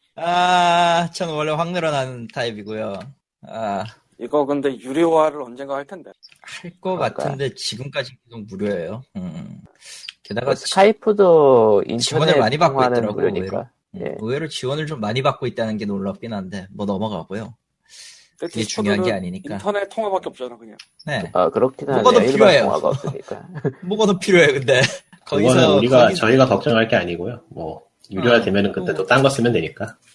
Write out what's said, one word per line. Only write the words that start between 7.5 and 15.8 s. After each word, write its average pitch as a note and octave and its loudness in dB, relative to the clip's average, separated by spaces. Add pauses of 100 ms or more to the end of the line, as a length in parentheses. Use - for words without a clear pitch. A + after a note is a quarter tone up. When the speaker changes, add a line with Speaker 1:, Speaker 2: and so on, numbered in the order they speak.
Speaker 1:
지금까지 C3+ -8 (120)
계속 A#2 -16
무료예요. G2 -6 (140)
음. F2 -12 (600)
게다가 A#2+ -8
Speaker 3:
뭐, - 0
Speaker 1:
지-, - -10
Speaker 3:
스카이프도 E3 4 (160)
Speaker 1:
지원을 D3 0
Speaker 3:
인터넷 D3+ 4
Speaker 1:
많이 A#2 0
받고 D#3+ 4
Speaker 3:
통화하는 B2 2
Speaker 1:
있더라고요, G#2 -2
Speaker 3:
무료니까. F#2 -6
Speaker 1:
의외로. F#2+ -8 (260)
음, F#3+ -12
Speaker 3:
예. - -8
Speaker 1:
의외로 C3+ -6
지원을 D3 -6
좀 D3 -8
많이 A2 -4
받고 C#3 -2
있다는 A2 -4
게 G#2+ -6